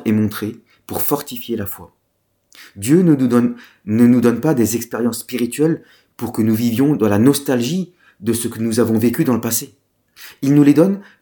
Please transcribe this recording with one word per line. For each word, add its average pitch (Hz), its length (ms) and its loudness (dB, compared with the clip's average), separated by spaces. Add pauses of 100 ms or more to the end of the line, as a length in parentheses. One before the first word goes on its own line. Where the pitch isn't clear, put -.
est 110 80 0
montrée 107 480 -4 (260)
pour - 160 -10
fortifier 123 540 -6
la 101 100 -8
foi. - 300 -18 (800)
Dieu 135 260 2
ne 160 140 4
nous 131 100 0
donne, 120 300 0 (280)
ne 113 220 2
nous 123 140 4
donne 117 200 0
pas 156 140 0
des 113 220 0
expériences 117 440 -6
spirituelles 123 640 -4 (340)
pour 110 160 -8
que 117 100 -2
nous 110 120 2
vivions 120 400 0
dans 104 140 0
la 101 100 2
nostalgie 139 720 0 (280)
de 107 120 -4
ce 117 140 -4
que 110 140 -8
nous 113 180 -2
avons 113 200 2
vécu 120 260 0
dans 127 100 0
le 113 60 -2
passé. 117 340 -6 (680)
Il 135 120 2
nous 147 80 6
les 143 120 6
donne 196 260 2 (220)